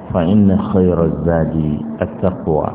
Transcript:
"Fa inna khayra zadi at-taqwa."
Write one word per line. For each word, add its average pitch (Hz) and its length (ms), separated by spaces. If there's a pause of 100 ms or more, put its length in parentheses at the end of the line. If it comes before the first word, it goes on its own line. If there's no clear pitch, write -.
"Fa - 180
inna 98 360
khayra 90 480 (120)
zadi 80 500 (280)
at-taqwa." - 800